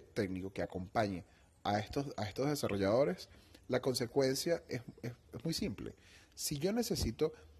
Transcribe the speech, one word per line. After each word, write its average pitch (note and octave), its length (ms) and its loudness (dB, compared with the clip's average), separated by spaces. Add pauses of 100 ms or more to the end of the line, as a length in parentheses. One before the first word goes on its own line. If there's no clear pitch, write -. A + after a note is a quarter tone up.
(140)
técnico F#2 400 -2
que - 80 -4
acompañe F#2 640 -2 (400)
a G#2 160 2
estos, C#3+ 380 -4
a G#2 60 -2
estos A#2 240 -2
desarrolladores, B2 840 2 (380)
la B2 120 2
consecuencia C3+ 880 2
es, B2 140 -4 (220)
es, B2 100 -6 (200)
es - 100 -8
muy E3 100 0
simple. - 400 -4 (400)
Si - 240 -4
yo F3 160 0
necesito D#3+ 580 0 (280)